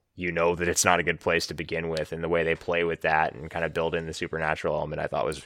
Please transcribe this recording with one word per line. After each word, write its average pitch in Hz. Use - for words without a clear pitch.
you 90
know 85
that 87
it's 82
not 87
a 85
good 80
place 85
to 82
begin 82
with, 78
and 82
the 82
way 85
they 82
play 85
with 82
that 80
and 78
kinda 82
build 82
in 82
the 78
supernatural 80
element 76
I 78
thought 73
was 76